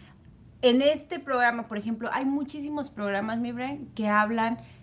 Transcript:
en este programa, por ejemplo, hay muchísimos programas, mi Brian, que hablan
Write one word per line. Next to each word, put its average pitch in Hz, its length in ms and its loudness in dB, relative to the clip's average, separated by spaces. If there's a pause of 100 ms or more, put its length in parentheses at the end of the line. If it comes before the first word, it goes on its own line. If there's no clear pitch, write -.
(640)
en 254 200 6
este 302 360 2
programa, 240 480 2
por 214 120 -8
ejemplo, 220 340 -4
hay 269 140 -2
muchísimos 285 640 -4
programas, 208 500 -4
mi 240 100 -4
Brian, 254 360 -8 (100)
que 214 100 -2
hablan 220 520 2 (240)